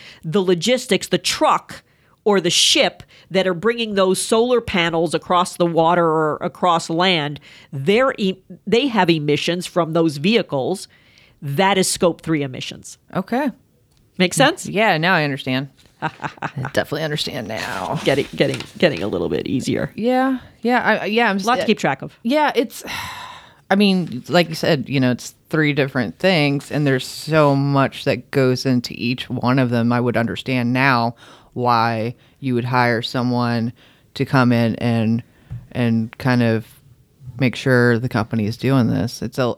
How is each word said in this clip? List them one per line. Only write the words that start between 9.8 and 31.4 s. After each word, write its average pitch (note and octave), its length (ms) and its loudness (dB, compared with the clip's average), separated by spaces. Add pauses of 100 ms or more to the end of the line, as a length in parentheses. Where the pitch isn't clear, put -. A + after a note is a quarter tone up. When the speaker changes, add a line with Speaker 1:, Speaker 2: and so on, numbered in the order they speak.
Speaker 1:
those E3 240 2
vehicles. E3 680 -2 (560)
That F#3 340 0
is F#3+ 120 2
scope E3+ 320 0
three D#3+ 200 -2
emissions. B2+ 560 -10 (180)
Speaker 2:
Okay. A#3 360 -2 (680)
Speaker 1:
Make F3+ 160 0
sense? A3+ 340 2
Speaker 2:
Yeah, F#3 300 0
now E3+ 160 2
I E3 100 2
understand. C#3 460 -4 (160)
Speaker 1:
<laughs> - 160 -18
Speaker 2:
I D#3 80 -6 (640)
definitely - 300 -4
understand D3 440 -6
now. G#2 560 -6
Speaker 1:
Getting, C#3 320 0
getting, - 260 0 (160)
getting C3+ 240 0
a G2 60 -4
little E2+ 220 -2
bit D#2+ 180 -2
easier. - 480 -2
Speaker 2:
Yeah, B3+ 440 0 (220)
yeah, A3 400 0
I, - 40 -8
yeah. A3 240 2
I'm G3 80 0
s-, F#3+ 80 -4
Speaker 1:
Lot A3 140 2
to E3 60 -2
keep A3 140 0
track C#3+ 220 -2
of. - 220 -14
Speaker 2:
Yeah, C#4+ 300 2
it's, A3+ 300 -2 (420)
<sighs> - 440 -20
I F#3+ 60 4
mean, F#3 520 2
like E3 220 4
you D#3+ 60 -8
said, D#3 340 0
you C#3 100 0
know, B2+ 120 4
it's - 240 -6 (140)
three D#3 220 2
different C3+ 480 -2
things, D3 520 2
and D3 140 0
there's C3+ 220 2
so D3+ 480 2
much C#3 480 0
that B2+ 280 -2
goes B2+ 340 2
into B2+ 320 0
each B2 320 -4
one B2 300 0
of B2+ 100 2
them. A#2 240 2
I A#2+ 80 2
would A#2+ 160 0
understand A#2+ 560 -2
now B2+ 420 2 (380)